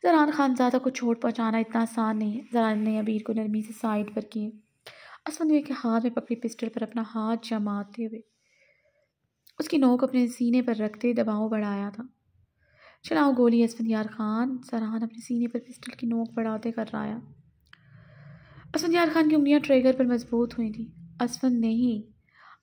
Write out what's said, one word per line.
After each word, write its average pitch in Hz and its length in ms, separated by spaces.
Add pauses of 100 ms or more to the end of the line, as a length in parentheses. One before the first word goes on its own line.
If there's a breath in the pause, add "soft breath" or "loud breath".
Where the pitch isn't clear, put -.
जरान 320 280
खानजादा 254 480
को 262 120
चोट 233 300
पहुँचाना 226 380
इतना 226 240
आसान 226 340
नहीं 214 160
है।" 240 200
जरान 220 260
ने 214 200
अबीर 214 240
को 220 100
नरमी 214 300
से 220 100
साइड 214 420
पर 214 100
किए। 214 280 (720 loud breath)
असफंद 302 400
के 262 80
हाथ 226 260
में 233 140
पकड़ी 233 220
पिस्टल 233 320
पर 220 140
अपना 226 200
हाथ 220 420
जमाते 208 600
हुए 220 180 (1400)
उसकी 302 180
नोक 254 260
अपने 254 240
सीने 240 340
पर 240 140
रखते 214 380
दबाव 220 340
बढ़ाया 202 420
था। 226 180 (960 soft breath)
"चलाओ 294 280
गोली 233 300
असफंद 226 280
यार 214 160
खान।" 226 520
जरान 226 440
अपने 226 180
सीने 240 260
पर 233 120
पिस्टल 240 340
की - 140
नोक 226 280
बढ़ाते 220 360
कर 226 160
रहा 220 160
आया। 214 140 (1600 loud breath)
असफंद 330 200
यार 339 160
खान 311 180
की 311 80
उंगलियां 294 240
ट्रिगर 262 360
पर 262 100
मजबूत 240 520
हुई 220 140
थी। 226 200 (280)
"असफंद 240 400
नहीं," 226 440 (580 soft breath)